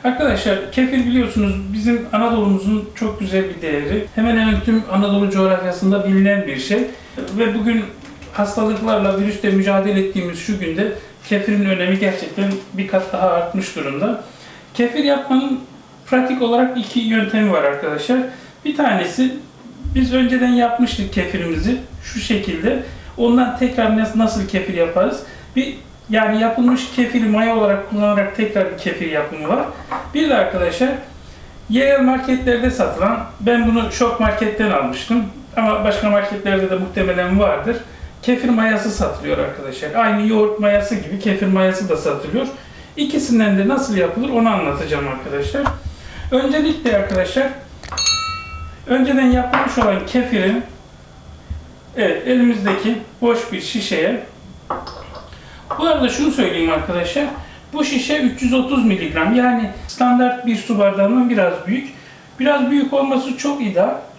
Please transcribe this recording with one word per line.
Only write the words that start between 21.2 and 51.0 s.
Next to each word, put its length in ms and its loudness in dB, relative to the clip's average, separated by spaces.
şu 140 -8
şekilde. 640 -2
Ondan 420 2
tekrar 320 0
nas-, 280 0
nasıl 300 0
kefir 260 -2
yaparız? 480 0
Bir, 200 -2
yani 300 2
yapılmış 560 2
kefiri 280 2
maya 320 2
olarak 340 2
kullanarak 460 0
tekrar 360 0
bir 60 -10
kefir 320 -4
yapımı 380 -4
var. 160 0
Bir 160 2
de 40 4
arkadaşlar, 560 0
yerel 300 4
marketlerde 680 2
satılan, 480 0
ben 280 2
bunu 240 2
Şok 280 0
Market'ten 500 0
almıştım 540 0
ama 280 2
başka 260 2
marketlerde 600 2
de 60 0
muhtemelen 640 0
vardır. 360 2
Kefir 260 0
mayası 420 2
satılıyor 480 -2
arkadaşlar. 560 -6
Aynı 340 2
yoğurt 320 2
mayası 340 2
gibi 240 -6
kefir 280 0
mayası 420 2
da 80 2
satılıyor. 500 -2
İkisinden 600 2
de 100 2
nasıl 280 0
yapılır 320 0
onu 200 2
anlatacağım 600 -2
arkadaşlar. 540 -4
Öncelikle 680 0
arkadaşlar, 500 0
önceden 440 4
yapılmış 480 2
olan 280 0
kefirin, 560 0